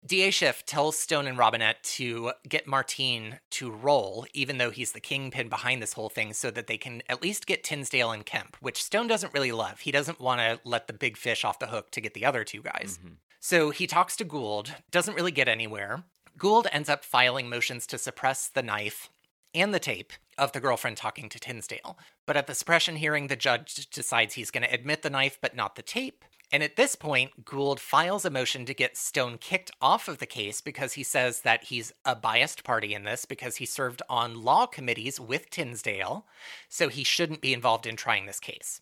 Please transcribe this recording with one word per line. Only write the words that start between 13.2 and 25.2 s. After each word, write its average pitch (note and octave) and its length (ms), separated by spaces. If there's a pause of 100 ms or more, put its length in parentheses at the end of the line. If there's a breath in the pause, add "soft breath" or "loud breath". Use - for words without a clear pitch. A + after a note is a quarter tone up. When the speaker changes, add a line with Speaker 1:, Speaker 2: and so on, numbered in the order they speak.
Speaker 1:
So D#3+ 320
he F3 160
talks F3+ 300
to A3+ 60
Gould, A#2+ 500 (180)
doesn't F3+ 240
really F3 160
get C3+ 180
anywhere. A2 540 (340)
Gould G#3+ 340
ends D3 180
up D3 140
filing B2+ 460
motions A#2+ 380
to C3+ 100
suppress - 500
the C3 160
knife G#2 460 (440)
and G3 200
the F3+ 60
tape G2 340 (240)
of C3+ 140
the C3+ 80
girlfriend A#2+ 380
talking A2 320
to A#2+ 100
Tinsdale. - 580 (280 loud breath)
But D3+ 100
at C#3+ 120
the C3+ 80
suppression E3 400
hearing, D3+ 320
the C3+ 80
judge A#2+ 540
decides A#2 440
he's A2+ 180
gonna B2 200
admit C#3 300
the D#3 80
knife, C3+ 320